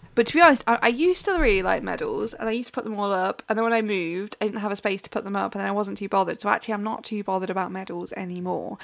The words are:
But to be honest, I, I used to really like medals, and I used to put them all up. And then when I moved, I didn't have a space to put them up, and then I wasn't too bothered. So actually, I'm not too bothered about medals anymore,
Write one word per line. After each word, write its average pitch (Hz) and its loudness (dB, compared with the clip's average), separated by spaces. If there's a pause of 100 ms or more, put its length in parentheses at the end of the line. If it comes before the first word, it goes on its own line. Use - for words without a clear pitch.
(140)
But 233 4
to - -4
be 320 4
honest, 311 8
I, 233 4
I - 4
used 320 2
to 403 2
really 254 4
like 185 2
medals, 208 -4
and 226 -6
I 220 0
used 240 -4
to - -20
put 247 -6
them 220 -6
all 202 0
up. 190 0
And 214 0
then 226 2
when 226 4
I 226 4
moved, 190 -2
I 214 0
didn't 214 -4
have 202 -2
a 202 -4
space 196 -2
to - -16
put - -4
them 202 -4
up, 196 -2
and 196 -6
then 196 -2
I 196 0
wasn't 202 -2
too 196 -6
bothered. 185 0
So 202 -2
actually, 220 0
I'm 208 -4
not 220 -6
too 208 -6
bothered 185 -2
about 190 -2
medals 185 -8
anymore, 180 -6